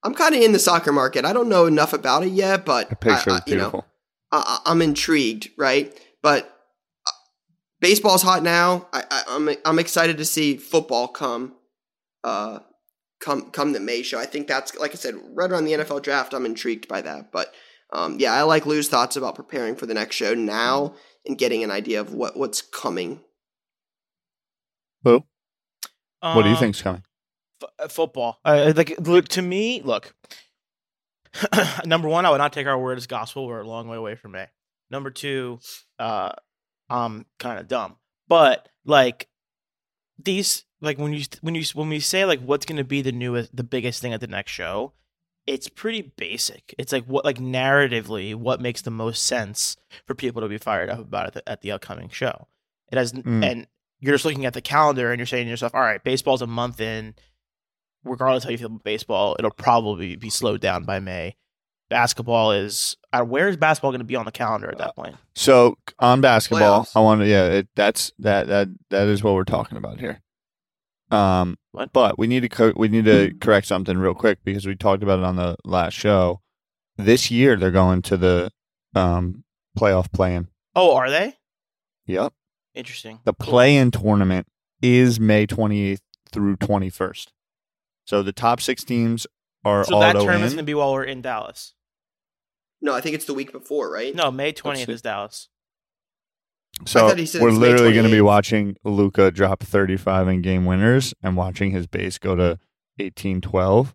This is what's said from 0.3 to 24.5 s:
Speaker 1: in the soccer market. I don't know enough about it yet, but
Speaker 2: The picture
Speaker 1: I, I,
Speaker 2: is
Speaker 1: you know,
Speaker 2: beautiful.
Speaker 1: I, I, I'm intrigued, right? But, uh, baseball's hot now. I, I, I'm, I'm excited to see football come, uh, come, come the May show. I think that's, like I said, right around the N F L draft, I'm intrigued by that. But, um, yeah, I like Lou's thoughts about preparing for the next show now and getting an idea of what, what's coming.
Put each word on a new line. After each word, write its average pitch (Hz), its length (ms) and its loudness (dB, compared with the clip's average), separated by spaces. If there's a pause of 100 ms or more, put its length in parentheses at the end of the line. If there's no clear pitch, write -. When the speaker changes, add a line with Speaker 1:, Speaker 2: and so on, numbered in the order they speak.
Speaker 1:
in 220 80 8
the 196 80 6
soccer 170 320 2
market. 135 340 0
I 175 80 0
don't 240 160 0
know 180 160 6
enough 156 280 2
about 143 300 0
it 185 80 -2
yet, 190 340 0
but 123 240 -2
Speaker 2:
The 117 60 -4
picture 113 360 2
Speaker 1:
I, - 20 2
I, - 40 0
Speaker 2:
is - 100 -6
Speaker 1:
you 107 80 -2
know, 95 140 0
Speaker 2:
beautiful. - 160 -8 (460)
Speaker 1:
I, - 340 -2
I, 165 60 0
I'm 170 100 4
intrigued, 143 760 0
right? 143 380 0 (280)
But, 143 220 2 (600)
uh, - 40 -6 (680)
baseball's 190 440 4
hot 185 200 2
now. 175 500 2
I, 131 180 -6
I, 135 180 -4
I'm, 151 200 -2 (160)
I'm 160 140 2
excited 165 380 0
to 156 80 -8
see 147 320 0
football 127 500 -2
come, 127 480 -8 (680)
uh, 107 360 -6 (600)
come, - 320 -6
come 147 220 -4
the 117 60 -6
May 120 220 -6
show. 127 180 -8
I 123 60 -8
think 147 220 -10
that's, 135 300 -6
like 147 140 -6
I - 40 -18
said, 120 200 -12 (180)
right 180 180 -4
around 165 140 -2
the 156 80 -2
N 151 80 -2
F 151 100 -8
L 143 80 -6
draft, 139 340 -4
I'm 127 120 -6
intrigued 113 420 -6
by 98 140 -8
that. 73 300 -14
But, - 220 -8 (400)
um, 80 260 -6
yeah, 117 140 2
I 135 100 2
like 156 220 2
Lou's 147 240 -2
thoughts 123 260 0
about 131 200 -6
preparing 123 400 -8
for - 100 -12
the 113 80 -8
next 107 220 -6
show 110 180 -2
now 120 640 -2 (300)
and 139 120 -8
getting 117 260 0
an 110 60 -4
idea 104 320 -4
of 104 120 -12
what, 113 240 -8
what's 123 240 -4
coming. 90 600 -8 (1800)